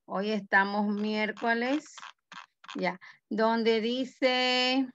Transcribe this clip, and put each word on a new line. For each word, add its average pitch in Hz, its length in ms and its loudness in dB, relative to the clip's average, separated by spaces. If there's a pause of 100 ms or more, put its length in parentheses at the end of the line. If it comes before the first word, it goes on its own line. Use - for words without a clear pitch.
hoy 196 260 -4
estamos 202 560 0
miércoles. 214 1080 -2 (800)
Ya, 180 260 -4 (280)
donde 226 520 2
dice 254 1160 0